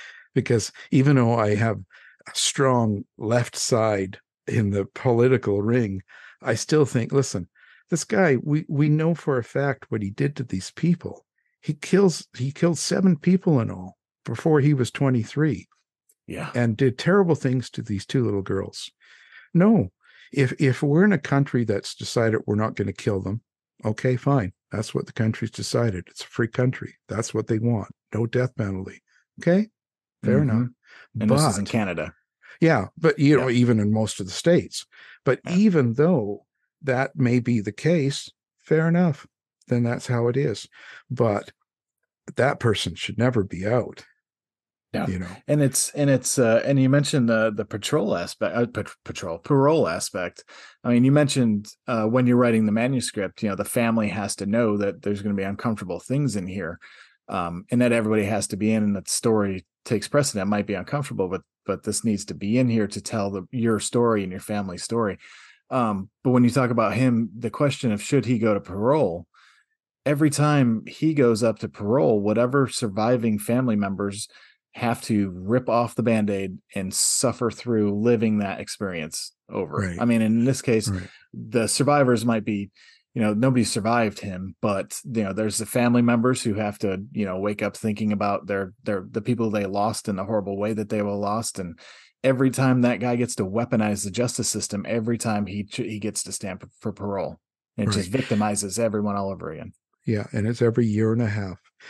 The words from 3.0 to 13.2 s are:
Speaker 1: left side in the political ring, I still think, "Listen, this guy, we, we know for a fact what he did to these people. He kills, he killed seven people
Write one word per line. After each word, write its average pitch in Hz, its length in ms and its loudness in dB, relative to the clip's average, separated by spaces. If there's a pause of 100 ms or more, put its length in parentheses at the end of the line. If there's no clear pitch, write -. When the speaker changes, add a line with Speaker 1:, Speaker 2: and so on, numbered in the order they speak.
Speaker 1:
left 120 380 0
side 107 640 0 (280)
in 107 240 0
the 98 140 0 (100)
political 117 640 2
ring, 107 400 0 (400)
I 117 140 -2
still 151 300 2
think, 117 260 -2
"Listen, 101 360 -2 (420)
this 165 140 -2
guy, 185 400 2
we, 151 240 -2
we 151 220 2
know 160 260 2
for 139 220 -2
a 117 60 -2
fact 139 460 -4
what 110 120 -4
he 101 80 -4
did 143 260 -2
to 131 80 -6
these 92 280 -8
people. - 540 -4 (360)
He 156 120 -6
kills, 185 540 0 (100)
he 135 140 -4
killed 170 260 0
seven 190 400 2
people 180 420 2